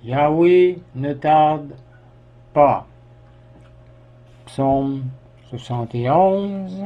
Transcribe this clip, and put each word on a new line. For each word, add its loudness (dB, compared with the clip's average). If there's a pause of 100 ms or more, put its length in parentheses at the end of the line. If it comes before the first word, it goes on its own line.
Yahweh, 2 (160)
ne -6
tarde 0 (800)
pas. 4 (1600)
Psaume -4 (460)
soixante -8
et -4
onze -2